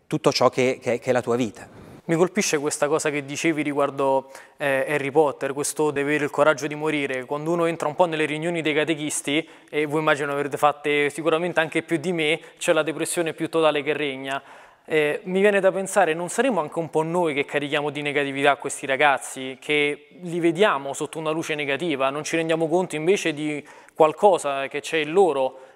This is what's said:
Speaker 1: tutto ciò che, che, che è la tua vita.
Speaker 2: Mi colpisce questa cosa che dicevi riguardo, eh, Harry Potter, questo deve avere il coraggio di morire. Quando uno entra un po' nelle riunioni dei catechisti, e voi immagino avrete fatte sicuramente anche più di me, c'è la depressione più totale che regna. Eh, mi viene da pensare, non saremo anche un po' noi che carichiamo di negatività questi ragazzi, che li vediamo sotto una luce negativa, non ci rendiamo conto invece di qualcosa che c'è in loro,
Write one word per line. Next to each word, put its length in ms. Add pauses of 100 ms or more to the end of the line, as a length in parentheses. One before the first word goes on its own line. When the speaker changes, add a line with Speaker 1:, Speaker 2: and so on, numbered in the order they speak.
Speaker 1:
tutto 280
ciò 160
che, 320
che, 180
che 100
è 40
la 80
tua 160
vita. 460 (220)
Speaker 2:
Mi 120
colpisce 400
questa 320
cosa 200
che 140
dicevi 380
riguardo, 680 (280)
eh, 320
Harry 200
Potter, 440
questo 360
deve 200
avere 160
il 60
coraggio 360
di 80
morire. 480
Quando 260
uno 140
entra 240
un 80
po' 80
nelle 220
riunioni 360
dei 120
catechisti, 720 (220)
e 160
voi 160
immagino 320
avrete 240
fatte 520
sicuramente 520
anche 200
più 140
di 160
me, 300 (160)
c'è 160
la 100
depressione 500
più 140
totale 360
che 100
regna. 500 (400)
Eh, 400
mi 160
viene 220
da 100
pensare, 420
non 140
saremo 320
anche 180
un 120
po' 140
noi 300
che 120
carichiamo 440
di 120
negatività 560
questi 280
ragazzi, 720
che 520 (140)
li 180
vediamo 500
sotto 280
una 120
luce 240
negativa, 540
non 160
ci 100
rendiamo 320
conto 300
invece 360
di 320 (280)
qualcosa 720
che 140
c'è 160
in 160
loro, 460 (160)